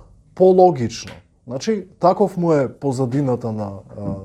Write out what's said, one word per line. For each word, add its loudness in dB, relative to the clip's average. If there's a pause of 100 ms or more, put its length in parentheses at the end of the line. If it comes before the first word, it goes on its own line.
(380)
пологично. 2 (360)
Значи, -6 (100)
таков 2
му 2
е 2
позадината -2
на, -6 (200)
а, -8 (120)